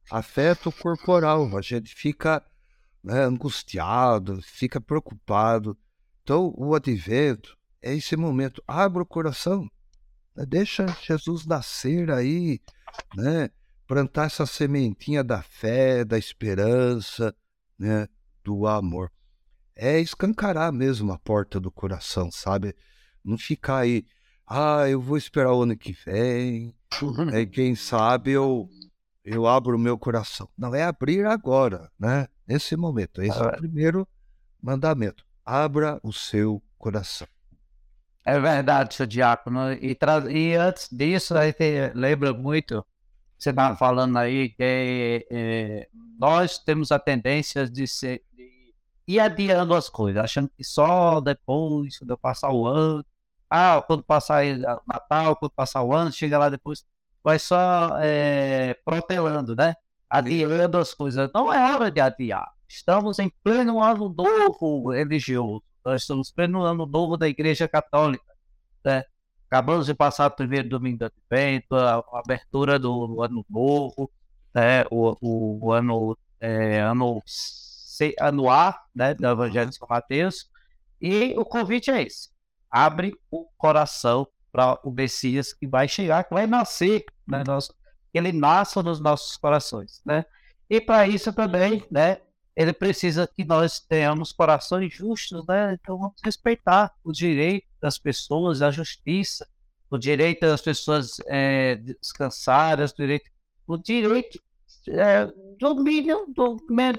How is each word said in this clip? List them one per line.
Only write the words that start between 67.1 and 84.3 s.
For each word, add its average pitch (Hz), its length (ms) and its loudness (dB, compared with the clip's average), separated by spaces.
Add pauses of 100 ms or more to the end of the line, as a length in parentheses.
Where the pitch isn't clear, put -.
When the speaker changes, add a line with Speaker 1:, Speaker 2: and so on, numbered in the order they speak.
Speaker 2:
da 160 120 0
Igreja 156 380 0
Católica, 147 580 0 (600)
né? 135 200 0 (440)
Acabamos 131 380 2
de 143 80 -2
passar 143 340 2
o - 60 -2
primeiro 131 340 -4
domingo 123 320 -4
do 117 60 -4
Advento, 135 680 -2
a, 120 200 4
a 120 240 -6
abertura 139 580 0
do, 123 300 -2
do 113 140 -4
ano 117 280 -4
novo, 135 600 0 (440)
né? 123 360 4
O, 113 300 2
o, 110 460 -4
o 113 60 2
ano, 113 440 0 (240)
é, 110 400 0
ano 120 460 0
C, - 920 -8
ano 139 300 2
A, 165 320 4 (140)
né? 131 200 0
Do 127 120 -2
Evangelho 117 440 0
de - 60 -14
São - 140 -20
Mateus. 143 580 -2 (520)
E 214 360 0
o 220 80 0
convite 233 460 -2
é 233 120 2
esse. - 280 -12 (400)
Abre 156 420 2 (180)
o 330 140 -8 (140)
coração 139 680 2 (240)